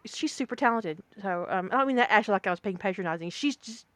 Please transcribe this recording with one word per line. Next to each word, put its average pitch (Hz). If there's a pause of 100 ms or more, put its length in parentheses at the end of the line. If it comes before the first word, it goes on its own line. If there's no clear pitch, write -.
she's -
super 240
talented. 226 (200)
So, 180
um, 185
I 247
don't 269
mean 262
that 240
actually 214
like 190
I 185
was 175
being 196
patronizing. 175
She's 277
just, - (100)